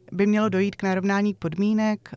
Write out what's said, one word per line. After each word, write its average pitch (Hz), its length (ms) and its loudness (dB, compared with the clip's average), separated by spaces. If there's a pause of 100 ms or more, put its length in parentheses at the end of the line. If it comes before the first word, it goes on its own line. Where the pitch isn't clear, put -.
(120)
by 196 140 2
mělo 214 220 2
dojít 190 280 0
k - 60 -10
narovnání 196 520 0
podmínek, 208 840 -2